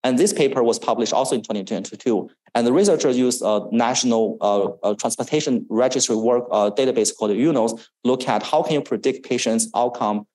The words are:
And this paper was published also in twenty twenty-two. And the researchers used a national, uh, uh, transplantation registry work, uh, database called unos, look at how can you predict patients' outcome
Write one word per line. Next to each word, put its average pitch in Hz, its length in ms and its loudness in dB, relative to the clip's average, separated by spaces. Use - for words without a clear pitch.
And 127 160 2
this 202 120 4
paper 139 320 2
was 113 140 2
published 117 360 -2
also 135 220 0
in 113 60 -2
twenty 104 220 -6
twenty-two. 107 640 -4
And 117 140 2
the 120 40 4
researchers 156 460 2
used 123 240 0
a 104 300 0
national, 117 680 0
uh, 101 480 0
uh, 104 60 0
transplantation 123 760 -2
registry 123 480 0
work, 120 360 2
uh, 104 180 2
database 117 440 0
called 104 180 -2
unos, 117 580 0
look 127 260 0
at 107 140 0
how 156 180 0
can 156 140 0
you 139 60 0
predict 127 460 -4
patients' 113 480 0
outcome 110 600 -2